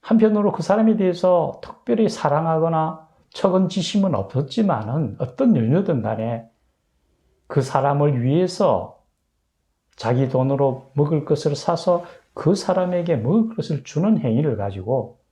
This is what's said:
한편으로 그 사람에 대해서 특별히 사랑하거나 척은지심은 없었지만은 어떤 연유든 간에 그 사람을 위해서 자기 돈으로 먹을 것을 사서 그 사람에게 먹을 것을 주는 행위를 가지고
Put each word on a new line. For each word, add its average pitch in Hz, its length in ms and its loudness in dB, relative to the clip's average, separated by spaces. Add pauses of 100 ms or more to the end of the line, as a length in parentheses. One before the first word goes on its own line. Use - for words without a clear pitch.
한편으로 214 500 2
그 - 100 -8
사람에 214 360 2
대해서 180 640 0
특별히 220 460 -2
사랑하거나 160 960 0 (240)
척은지심은 190 840 0
없었지만은 135 1040 -2
어떤 226 360 0
연유든 139 460 0
간에 113 480 -6 (1000)
그 139 140 0
사람을 143 640 0
위해서 160 760 0 (960)
자기 123 340 0
돈으로 131 640 0
먹을 147 320 0
것을 147 300 0
사서 175 500 -2 (280)
그 170 200 2
사람에게 180 600 0
먹을 190 400 0
것을 - 280 -6
주는 190 360 0
행위를 123 380 0
가지고 101 640 -4 (120)